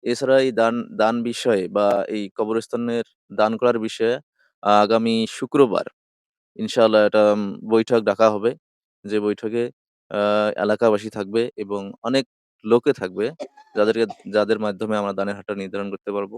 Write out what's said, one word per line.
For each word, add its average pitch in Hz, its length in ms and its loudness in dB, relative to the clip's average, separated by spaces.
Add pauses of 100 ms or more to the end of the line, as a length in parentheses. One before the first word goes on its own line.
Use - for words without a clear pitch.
এছাড়া 131 360 0
এই 131 120 2
দান, 113 240 2 (220)
দান 110 260 2
বিষয়ে 113 440 0
বা 101 200 0 (200)
এই 104 160 -6 (120)
কবরস্থানের 113 680 -4 (300)
দান 107 240 2
করার 120 220 2
বিষয়ে, 113 360 -2 (480)
আ, 101 80 2 (100)
আগামী 113 340 2 (140)
শুক্রবার - 560 2 (720)
ইনশাআল্লাহ 110 500 4
একটা, 104 280 4
উম, 104 80 0 (280)
বৈঠক 113 300 2
ডাকা 107 300 2
হবে। 107 220 0 (540)
যে 107 140 -2
বৈঠকে, 107 440 -4 (480)
আ, 104 80 -4 (360)
এলাকাবাসী 107 540 0
থাকবে 104 320 -4 (160)
এবং 101 240 -8 (220)
অনেক 127 220 -2 (400)
লোকে 120 280 4
থাকবে, 98 320 -4 (500)
যাদেরকে, 110 300 2 (260)
যাদের 107 280 0
মাধ্যমে 107 380 -4
আমরা 101 160 -4
দানের 101 220 -4
হারটা 101 200 -10
নির্ধারণ 101 340 -8
করতে 98 220 -10
পারবো। 101 260 -8